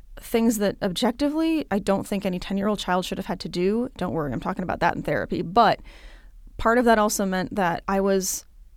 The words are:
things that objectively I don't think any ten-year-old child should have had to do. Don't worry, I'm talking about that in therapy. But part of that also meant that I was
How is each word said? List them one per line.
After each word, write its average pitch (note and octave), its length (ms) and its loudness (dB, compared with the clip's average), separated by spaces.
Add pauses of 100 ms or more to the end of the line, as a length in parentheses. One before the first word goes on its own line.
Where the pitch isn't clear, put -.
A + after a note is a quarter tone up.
(200)
things A3+ 380 2
that G3+ 240 0
objectively D4 880 0
I G3 80 0
don't G3 280 0
think G3+ 180 -4
any F3+ 140 -2
ten-year-old G3 400 -2
child F3+ 260 0
should - 140 -6
have - 80 -8
had F3 140 -6
to F3+ 80 -10
do. G3 480 0
Don't F3+ 160 -4
worry, D3 200 -2
I'm C#3 80 -4
talking F#3 220 -4
about - 180 -4
that E3 160 2
in - 60 -4
therapy. D3 400 -2
But F#3+ 380 4 (760)
part A#3 220 4
of B3 80 4
that A3+ 120 6
also G#3 260 2
meant F#3 300 -2
that F3 320 0
I G3 140 2
was G3 440 0 (320)